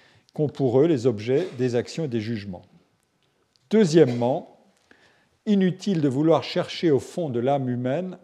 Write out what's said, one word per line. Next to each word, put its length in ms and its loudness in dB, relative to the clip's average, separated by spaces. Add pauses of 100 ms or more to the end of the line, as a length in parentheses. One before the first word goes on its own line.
(340)
qu'ont 140 -2
pour 320 2
eux 60 6
les 200 0
objets 400 -2 (120)
des 180 -2
actions 280 -4
et 40 -4
des 120 -4
jugements. 420 -8 (1080)
Deuxièmement, 880 2 (880)
inutile 540 0
de 80 2
vouloir 340 2
chercher 480 -2
au 80 4
fond 320 -8
de 80 -4
l'âme 300 0
humaine 560 -4